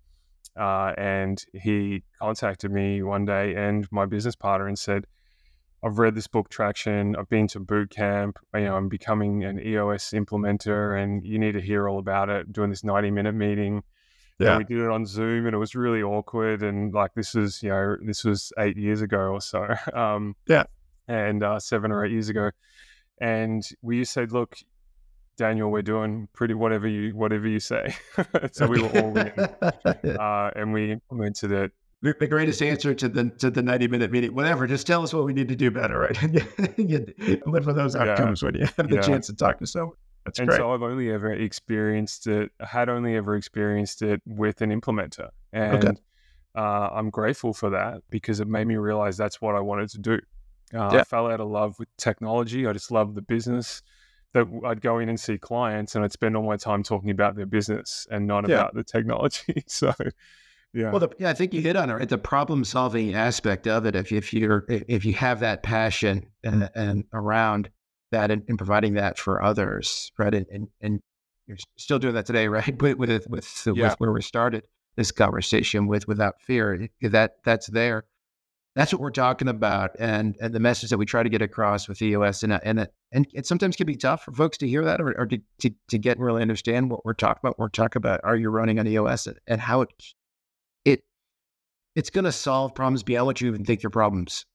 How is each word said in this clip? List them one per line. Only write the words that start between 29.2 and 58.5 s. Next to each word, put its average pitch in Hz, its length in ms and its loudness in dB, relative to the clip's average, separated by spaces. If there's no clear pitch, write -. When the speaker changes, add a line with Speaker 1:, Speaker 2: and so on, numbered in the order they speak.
Speaker 2:
<laughs> - 800 0
Speaker 1:
Uh, 104 380 0
and 107 160 -2
we 107 200 0
implemented 107 600 -4
it. 98 200 0
Speaker 2:
The, 147 160 2
the 151 80 2
greatest 151 340 2
answer 147 320 2
to 131 160 0
the, 120 300 0
to 131 120 2
the 123 120 2
ninety-minute 123 480 2
meeting, 117 240 2
whatever, 139 320 2
just 139 200 -2
tell 170 160 2
us 160 120 -4
what 156 100 2
we 139 80 0
need 131 160 0
to 127 80 -2
do 123 140 4
better, 113 300 0
right? - 220 0
<laughs> 160 540 0
You 156 300 0
live 151 200 0
with 147 100 0
those 139 180 0
Speaker 1:
Yeah. 117 160 2
Speaker 2:
outcomes 104 320 2
when - 140 0
you - 100 2
have 151 120 0
the - 80 4
Speaker 1:
Yeah. 101 40 4
Speaker 2:
chance 135 280 2
to 104 60 -12
talk 147 260 0
to 120 60 -6
someone. 170 300 -6
That's - 140 -8
Speaker 1:
And 123 100 0
Speaker 2:
great. - 80 2
Speaker 1:
so 120 160 -2
I've 120 100 -2
only 123 280 -2
ever 107 220 -2
experienced 107 960 -4
it, 107 320 -2
I - 60 -14
had 120 240 -2
only 120 280 -2
ever 104 200 -2
experienced 104 640 -2
it 104 240 0
with 107 380 -2
an 107 80 0
implementer. 107 580 -4
Speaker 2:
Okay. 107 340 2
Speaker 1:
And, 101 120 -2
uh, 104 380 0
I'm 107 180 -2
grateful 110 420 0
for 107 180 -2
that 98 380 -2
because 107 320 -2
it 104 80 -2
made 110 180 0
me 113 100 2
realize 104 420 0
that's 104 240 -4
what 107 120 0
I 101 60 2
wanted 101 300 -2
to 107 80 -16
do. 110 160 2
Uh, 110 200 -2
Speaker 2:
Yeah. 127 80 8
Speaker 1:
I - 40 4
fell 117 260 -2
out 110 100 -2
of 107 80 -4
love 104 300 -2
with 113 100 -12
technology. 117 680 -2
I 107 60 2
just 101 180 -10
loved 107 260 2
the 101 60 -8
business. 117 600 -4
That 120 140 4
w-, 117 200 -8
I'd 113 140 -2
go 117 180 2
in 113 120 -2
and 113 100 -4
see 110 160 -4
clients 107 580 -2
and 104 100 2
I'd 104 80 0
spend 110 240 0
all 110 60 0
my 107 140 0
time 101 260 -2
talking 104 280 -2
about 101 260 2
their 101 100 -6
business 104 640 -2
and 104 160 -2
not 104 220 0
Speaker 2:
Yeah. 165 80 6